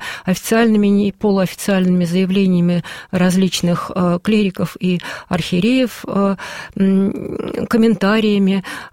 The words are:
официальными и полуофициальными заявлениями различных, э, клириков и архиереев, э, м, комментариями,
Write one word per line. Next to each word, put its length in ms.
официальными 840
и 20
полуофициальными 920
заявлениями 800
различных, 840
э, 300
клириков 560
и 220
архиереев, 800
э, 300
м, 920
комментариями, 920